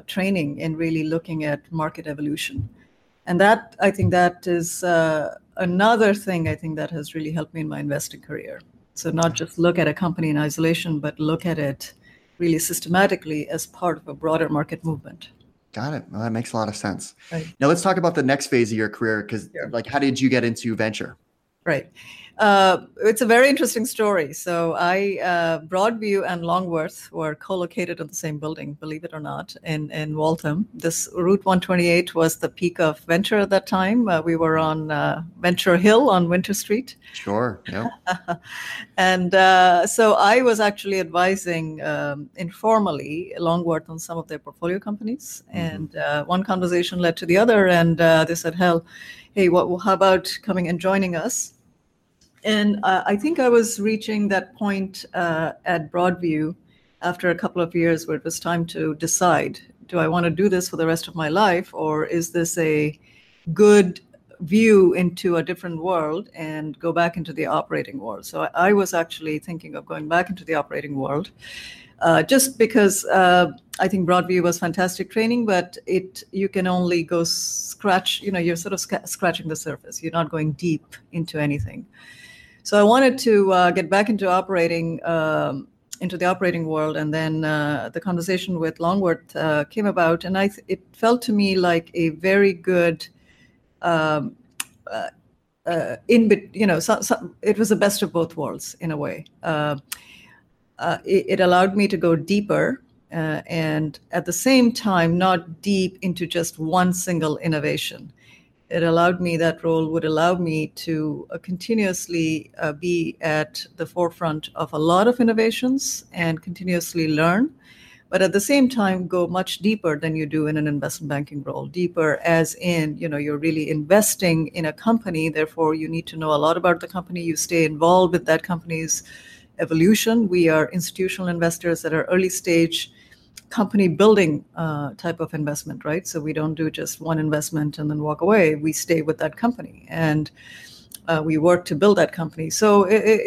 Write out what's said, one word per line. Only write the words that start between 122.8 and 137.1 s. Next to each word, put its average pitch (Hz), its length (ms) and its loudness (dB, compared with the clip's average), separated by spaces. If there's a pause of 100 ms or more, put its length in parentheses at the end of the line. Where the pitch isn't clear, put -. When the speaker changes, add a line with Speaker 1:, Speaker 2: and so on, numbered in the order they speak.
Speaker 1:
you 170 100 -6
know, 147 100 -4
you're 147 200 -4
really 156 320 -2
investing 160 800 2
in 170 180 -6
a 151 80 -4
company, 180 560 0
therefore 156 460 0
you 156 120 -6
need 165 200 -6
to 160 100 -14
know 156 160 0
a 147 120 4
lot 165 120 4
about 175 220 2
the 170 80 -12
company. 180 340 -10
You 165 140 -4
stay 165 300 0
involved 170 480 4
with 170 120 0
that 160 160 2
company's 165 640 -6 (560)
evolution. 202 680 4
We 175 220 2
are 156 220 2
institutional 185 560 -4
investors 170 560 -2
that 156 100 -4
are 156 120 0
early 185 240 2
stage 170 640 0 (580)
company 202 380 2
building, 180 560 4 (120)
uh, 151 420 -4
type 170 220 -6
of 156 140 -6
investment, 147 520 -6
right? 156 220 -4
So 165 120 -8
we 151 140 -6
don't 156 220 -4
do 156 160 -4
just - 280 -10
one 160 200 -4